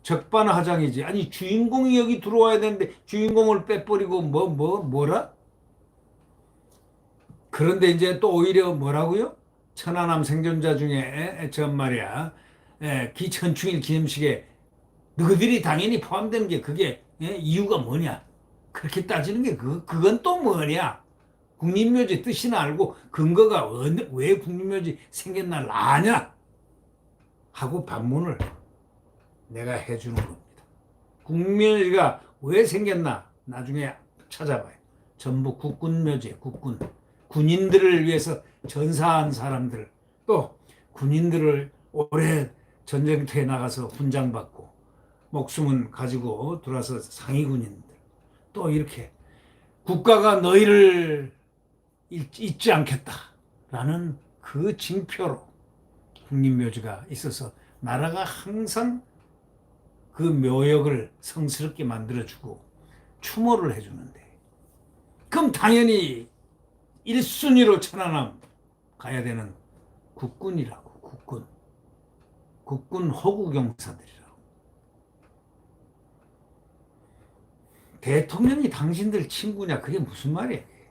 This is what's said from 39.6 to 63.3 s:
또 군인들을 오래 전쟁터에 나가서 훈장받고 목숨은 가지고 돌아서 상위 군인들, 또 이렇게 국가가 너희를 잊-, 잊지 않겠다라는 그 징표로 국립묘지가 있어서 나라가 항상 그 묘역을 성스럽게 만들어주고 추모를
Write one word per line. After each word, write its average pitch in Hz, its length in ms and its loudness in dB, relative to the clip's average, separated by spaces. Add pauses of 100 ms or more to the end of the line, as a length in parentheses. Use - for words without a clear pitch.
또 - 320 0 (360)
군인들을 151 760 0 (200)
오래 151 600 0 (340)
전쟁터에 147 580 -2
나가서 123 440 -6
훈장받고 127 800 -6 (640)
목숨은 135 600 -2
가지고 127 720 -8
돌아서 127 380 -6
상위 139 440 -4
군인들, 117 400 -6 (720)
또 170 160 -4
이렇게 143 420 -4 (720)
국가가 202 560 4
너희를 180 1000 6 (720)
잊-, 160 300 -10
잊지 220 320 0
않겠다라는 151 1500 -4 (240)
그 185 360 -4
징표로 175 720 -6 (800)
국립묘지가 120 840 -2
있어서 131 420 -10 (280)
나라가 160 440 -4
항상 220 800 -6 (1080)
그 160 120 -6
묘역을 139 880 2 (100)
성스럽게 151 640 -8
만들어주고 113 760 -8 (600)
추모를 214 540 2